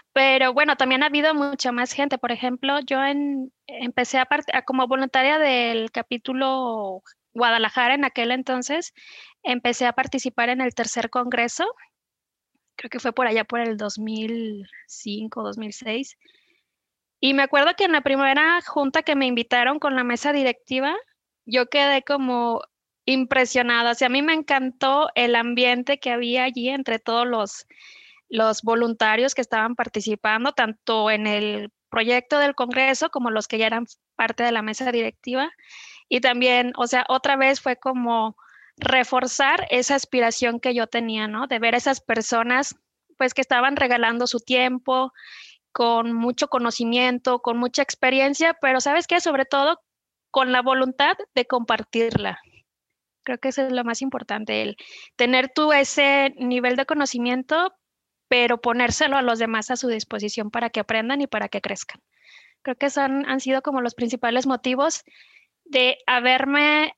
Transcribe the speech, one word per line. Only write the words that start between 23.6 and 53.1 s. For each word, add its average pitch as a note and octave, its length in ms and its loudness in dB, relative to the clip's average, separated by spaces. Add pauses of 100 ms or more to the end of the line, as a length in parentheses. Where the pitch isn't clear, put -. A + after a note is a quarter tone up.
O A#3+ 40 0
sea, B3+ 120 2
a B3 40 0
mí C4+ 100 2
me D#4 120 2
encantó C#4 840 2
el A#3+ 200 4
ambiente B3 640 2
que B3+ 120 -4
había A#3+ 320 0
allí B3 260 -4
entre C4 300 -4
todos A#3 280 0
los, A3 380 -4 (640)
los A3 320 0
voluntarios A#3 720 2
que - 80 -4
estaban A3+ 340 -2
participando, A3 800 -2
tanto A3 560 0
en G#3+ 160 0
el G#3 460 -4 (180)
proyecto A#3+ 480 0
del C#4+ 180 2
congreso C4+ 540 0
como A#3+ 220 -4
los A3 160 -2
que A3+ 100 -6
ya A3 100 2
eran A3+ 200 -4 (280)
parte - 280 -2
de A#3+ 80 2
la A3+ 100 -2
mesa A3 300 -6
directiva. A#3+ 600 -4 (560)
Y B3 140 0
también, B3 560 2
o A#3+ 100 0
sea, B3 220 0
otra C4 260 2
vez C4+ 240 2
fue B3+ 180 -4
como A#3 600 -2 (400)
reforzar C4 920 2
esa B3 260 2
aspiración A#3 640 0
que B3+ 140 -2
yo A#3 140 -2
tenía, A3 400 -4
¿no? A3 200 -6
De B3 120 -4
ver A#3 160 2
a - 20 4
esas C4 240 0
personas, A#3 720 0 (420)
pues, B3+ 160 0
que - 80 -2
estaban C4 340 2
regalando A#3+ 520 0
su A#3+ 120 -4
tiempo, B3+ 720 0 (600)
con A#3 420 0
mucho A#3+ 360 -2
conocimiento, B3 920 0
con A#3 160 -2
mucha B3 240 0
experiencia, C4+ 800 2
pero C4 180 2
¿sabes D4 280 0
qué? E4+ 120 2
Sobre C#4+ 260 0
todo C#4+ 360 0 (500)
con C4 200 2
la B3+ 100 4
voluntad C4 560 2 (180)
de B3 100 0
compartirla. A3 920 -2 (840)